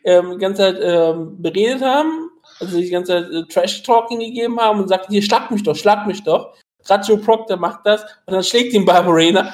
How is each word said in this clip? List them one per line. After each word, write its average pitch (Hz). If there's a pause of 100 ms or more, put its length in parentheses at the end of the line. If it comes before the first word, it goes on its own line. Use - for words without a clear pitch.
ähm, 180
die 180
ganze 202
Zeit, 185
ähm, 165
beredet 214
haben, 320 (300)
also 175
die 180
ganze 180 (120)
Zeit, 180
äh, 165
Trash-Talking 226
gegeben 233
haben 214
und 185
sagten, 185
„Hier, 202
schlag 247
mich 208
doch, 151
schlag 208
mich 196
doch.“ 160 (320)
Grad 202
Joe 214
Proctor 220
macht 175
das 214 (240)
und 185
dann 190
schlägt 247
ihn 196
Barberena 175